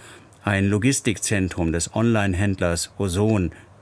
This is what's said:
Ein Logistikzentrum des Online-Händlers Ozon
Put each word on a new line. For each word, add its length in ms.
Ein 260
Logistikzentrum 1040
des 220
Online-Händlers 1040
Ozon 540